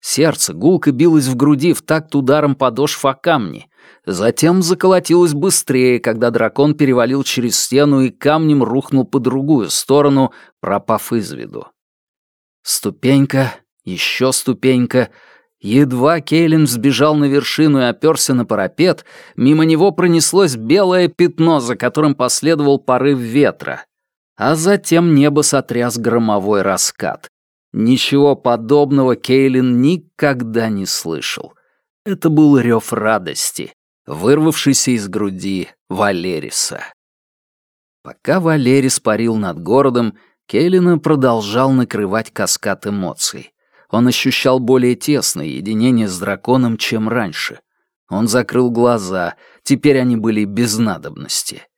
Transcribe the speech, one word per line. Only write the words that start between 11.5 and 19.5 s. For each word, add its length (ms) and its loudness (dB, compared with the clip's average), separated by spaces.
Ступенька, 880 0
еще 480 -4
ступенька. 760 0
Едва 600 2
Кейлин 440 2
взбежал 520 2
на 100 2
вершину 540 2
и 40 2
оперся 480 0
на 140 0
парапет, 580 -2
мимо 280 4